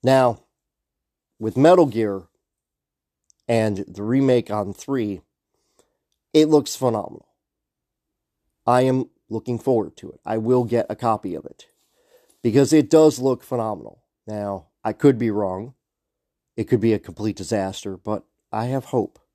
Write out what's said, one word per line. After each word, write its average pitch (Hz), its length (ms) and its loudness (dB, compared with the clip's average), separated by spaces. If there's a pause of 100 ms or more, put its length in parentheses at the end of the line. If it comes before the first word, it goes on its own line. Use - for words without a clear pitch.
Now, 127 380 2 (960)
with 110 160 -6
Metal 165 300 6
Gear 107 380 -4 (1200)
and 110 400 0
the 98 160 -12
remake 123 460 0
on 101 240 -6
three, 107 480 -6 (1120)
it 156 140 6
looks 151 280 2
phenomenal. 113 520 -4 (1400)
I 123 160 4
am 131 280 0 (200)
looking 113 300 -8
forward 110 380 -2
to - 140 -16
it. - 140 -20
I 113 120 -4
will 120 260 2
get 117 260 -2
a 110 60 -6
copy 107 400 -4
of - 100 -14
it - 220 -20 (760)
because 123 320 2
it 156 160 4
does 156 300 6
look 127 240 -2
phenomenal. 107 600 -8 (240)
Now, 101 400 -8 (160)
I 110 100 -4
could 135 240 4
be 113 140 -2
wrong. 101 420 -6 (840)
It 110 100 -6
could 120 140 0
be 110 140 2
a 104 60 -2
complete 104 360 -8
disaster, 95 600 -6
but 104 260 -8 (280)
I 110 140 -6
have 131 200 -6
hope. - 340 -4 (140)